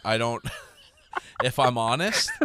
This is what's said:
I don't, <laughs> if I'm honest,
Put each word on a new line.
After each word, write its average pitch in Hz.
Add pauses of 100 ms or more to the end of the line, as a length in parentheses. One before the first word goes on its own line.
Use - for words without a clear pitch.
I 110
don't, 117 (480)
<laughs> -
if 123
I'm 123
honest, 139 (120)